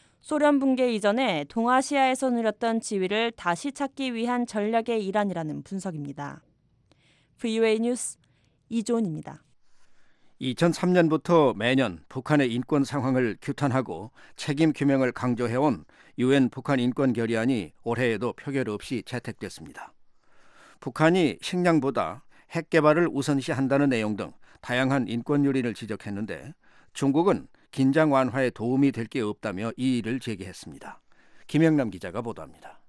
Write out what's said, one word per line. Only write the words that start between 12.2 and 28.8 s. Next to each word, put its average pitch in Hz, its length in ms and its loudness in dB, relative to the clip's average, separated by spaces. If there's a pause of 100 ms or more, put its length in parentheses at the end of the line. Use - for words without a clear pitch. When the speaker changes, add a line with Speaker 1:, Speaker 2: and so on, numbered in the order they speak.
Speaker 2:
인권 139 300 0
상황을 127 580 0
규탄하고 117 680 -4 (220)
책임 151 380 0
규명을 135 400 2
강조해온 120 720 -2 (340)
유엔 127 300 4
북한 131 320 -2
인권 127 320 2
결의안이 113 600 -2 (100)
올해에도 117 500 0
표결 131 380 -4
없이 104 340 -6
채택됐습니다. - 880 -12 (880)
북한이 160 640 2
식량보다 135 800 0 (280)
핵 165 180 -4
개발을 151 420 4
우선시한다는 139 800 0
내용 107 260 0
등 95 160 -8 (300)
다양한 127 440 0
인권 120 380 0
요인을 131 300 0
지적했는데 101 800 -8 (400)
중국은 143 520 2 (240)
긴장 139 420 4
완화에 131 380 2
도움이 131 420 0